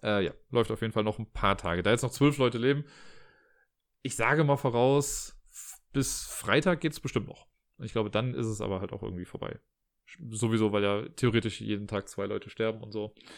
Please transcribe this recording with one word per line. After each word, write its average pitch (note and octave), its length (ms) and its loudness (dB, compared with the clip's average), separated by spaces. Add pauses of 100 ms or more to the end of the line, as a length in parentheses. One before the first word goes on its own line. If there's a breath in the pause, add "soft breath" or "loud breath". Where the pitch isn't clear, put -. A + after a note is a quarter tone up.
Äh, G#2 220 2
ja, D#2 80 -2 (160)
läuft A#2 200 2
auf A2 120 -4
jeden A2+ 100 -2
Fall G#2+ 140 2
noch G#2+ 120 -2
ein A2 140 -8
paar G2+ 240 2
Tage. F2 260 -2
Da F#2+ 100 4
jetzt A#2+ 120 2
noch B2 80 -2
zwölf C#3+ 260 4
Leute B2 200 2
leben, C#3 260 2 (1200 soft breath)
ich A#2+ 120 -8
sage C3+ 280 4
mal C#3+ 140 4
voraus, C3 840 2 (120)
f-, - 280 -18 (140)
bis - 300 -2
Freitag D3+ 580 2
geht's D3+ 180 -4
bestimmt A#2 280 -2
noch. - 180 -18 (320)
Ich A#2+ 140 -10
glaube, G#2+ 180 0
dann B2 240 0
ist A2+ 140 -2
es G#2+ 120 -4
aber G2 200 -2
halt F#2+ 140 -8
auch F#2+ 100 -8
irgendwie F2+ 220 -6
vorbei. - 340 -10 (720)
Sowieso, A2 400 2
weil G#2 100 2
ja G2+ 280 0
theoretisch A2 520 0
jeden G#2 240 -4
Tag G2+ 240 -4
zwei G2+ 160 -6
Leute G2+ 240 -6
sterben A2 320 -2
und A2 100 -14
so. G#2+ 220 -6 (240 loud breath)